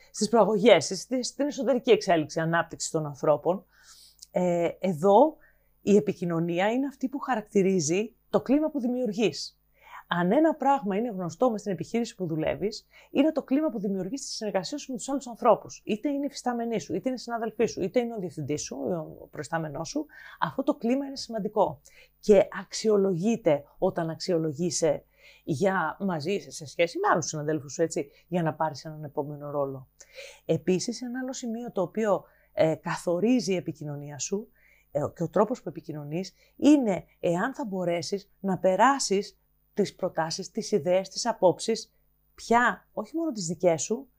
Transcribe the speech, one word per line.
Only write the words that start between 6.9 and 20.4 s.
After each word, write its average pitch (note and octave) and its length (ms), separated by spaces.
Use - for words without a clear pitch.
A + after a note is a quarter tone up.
που C#4 100
χαρακτηρίζει G3 920
το G3+ 120
κλίμα D4+ 280
που D4 100
δημιουργείς. A#3 800
Αν F3 240
ένα D#4 240
πράγμα C4 400
είναι A#3 140
γνωστό F#3 420
μες G#3 80
στην G#3 120
επιχείρηση A3+ 440
που F#3 120
δουλεύεις, D#3 600
είναι D4+ 200
το C#4 120
κλίμα D4+ 260
που G#3+ 100
δημιουργείς F#3+ 420
στη - 100
συνεργασία G#3 460
σου - 140
με A#3+ 60
τους - 120
άλλους C4 180
ανθρώπους. - 580
Είτε A3 240
είναι C#4 160
οι C#4 40
φυστάμενοι A#3 500
σου, - 160
είτε F#3+ 140
είναι B3+ 80
οι - 40
συνάδελφοί A#3 440
σου, - 160
είτε F#3+ 180
είναι A#3 140
ο A3 60
διευθυντής D3+ 420
σου, B3 160
ο - 60
προϊστάμενός D#3 640
σου, D4+ 160
αυτό - 240